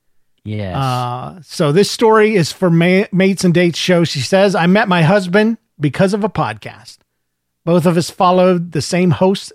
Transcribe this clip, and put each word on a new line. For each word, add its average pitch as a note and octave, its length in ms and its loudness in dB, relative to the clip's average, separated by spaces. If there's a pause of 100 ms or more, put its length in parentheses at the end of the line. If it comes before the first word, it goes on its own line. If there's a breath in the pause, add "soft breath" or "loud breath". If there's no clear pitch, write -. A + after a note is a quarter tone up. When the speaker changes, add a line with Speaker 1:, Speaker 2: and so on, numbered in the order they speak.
(460)
Speaker 1:
Yes. G#2 300 -8
Speaker 2:
Uh, B2+ 680 -6
so D3+ 280 -4
this F#3+ 200 2
story A3 440 2
is E3+ 160 0
for F#3 180 -2
Ma-, F3+ 420 2
Mates F#3+ 320 0
and F3+ 100 2
Dates F3 240 0
show. E3+ 260 0
She D3 180 -4
says, F#3+ 340 2
I E3+ 120 0
met G#3 200 2
my F3+ 140 2
husband G3+ 560 0 (220)
because F3 340 -2
of G#3 100 -4
a G#3+ 60 -4
podcast. A2 680 -10 (680)
Both E3 200 2
of F3 120 2
us F3 120 -2
followed F3+ 640 0
the D3+ 100 -4
same F3+ 300 0
hosts F#3+ 440 -2